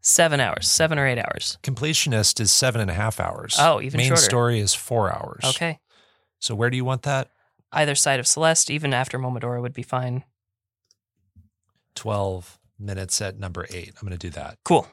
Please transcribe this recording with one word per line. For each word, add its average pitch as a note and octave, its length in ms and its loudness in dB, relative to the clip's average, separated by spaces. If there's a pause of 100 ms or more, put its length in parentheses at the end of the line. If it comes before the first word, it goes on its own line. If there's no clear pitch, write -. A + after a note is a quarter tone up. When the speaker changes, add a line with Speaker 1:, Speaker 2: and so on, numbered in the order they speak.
Speaker 1:
seven D#3+ 380 4
hours, - 280 0
seven D#3+ 300 2
or C#3 100 2
eight B2 120 0
hours. - 420 -6
Speaker 2:
Completionist B2+ 760 0
is G#2+ 120 2
seven A#2+ 300 2
and F#2+ 80 -2
a F2 40 -2
half G#2 260 -2
hours. - 400 -4
Speaker 1:
Oh, D3 220 4
even C#3 180 -4
Speaker 2:
Main B2 80 4
Speaker 1:
shorter. E3 140 4
Speaker 2:
story A#2+ 380 4
is G#2 140 2
four A2 400 0
hours. - 320 -10
Speaker 1:
Okay. D3+ 340 -2 (600)
Speaker 2:
So - 160 -6
where A#2 140 2
do B2+ 80 -2
you B2+ 80 -2
want B2+ 180 -2
that? C3+ 260 -2 (420)
Speaker 1:
Either D3 240 2
side C3+ 240 2
of A#2+ 80 -4
Celeste, D#3+ 440 2
even D3 220 -2
after C3 260 -2
Momodora B2 420 -4
would B2 120 -6
be B2 100 -10
fine. B2+ 400 -4 (1700)
Speaker 2:
Twelve G2 640 -4 (200)
minutes G2 420 -4
at G2 160 -8
number F2+ 340 -8
eight. F2+ 280 -12
I'm G#2 80 -10
gonna F#2 100 -8
do F2 140 -8
that. D2+ 320 -12
Speaker 1:
Cool. - 300 4